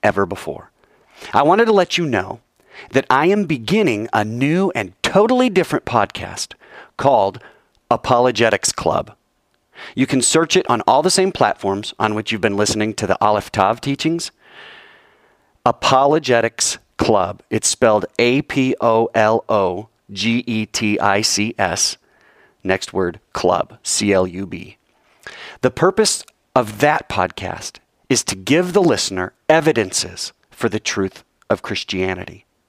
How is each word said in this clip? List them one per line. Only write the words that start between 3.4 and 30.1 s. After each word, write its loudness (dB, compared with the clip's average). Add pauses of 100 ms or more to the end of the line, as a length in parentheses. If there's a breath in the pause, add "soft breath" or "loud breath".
beginning 0
a 2
new 0
and -6
totally 2
different 0
podcast -4 (420 loud breath)
called 2 (520 soft breath)
Apologetics 2
Club. -2 (800 loud breath)
You 0
can 0
search 2
it 0
on 0
all 4
the 0
same 2
platforms -2
on 0
which -4
you've -4
been 0
listening 0
to -4
the 2
Aleph 0
Tav 2
teachings. -4 (1300 loud breath)
Apologetics 2 (220)
Club. 0
It's -2
spelled 2 (140)
A 2
P 0
O 2
L 2
O -2 (240)
G -2
E -4
T -2
I 2
C -2
S, -2 (640 soft breath)
next -4
word, -4 (120)
club, -2
C 0
L 4
U -10
B. -14 (840 loud breath)
The 2
purpose 0 (300)
of 0
that 2
podcast -6 (320)
is 2
to -8
give 0
the 4
listener 0 (160)
evidences 0 (160)